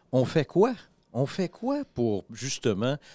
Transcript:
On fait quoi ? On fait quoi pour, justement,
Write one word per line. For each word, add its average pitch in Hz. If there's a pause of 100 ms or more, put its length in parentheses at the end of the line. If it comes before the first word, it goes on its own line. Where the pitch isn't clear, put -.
(120)
On 127
fait 156
quoi ? 220 (380)
On 127
fait 175
quoi 277 (100)
pour, 110
justement, 117 (180)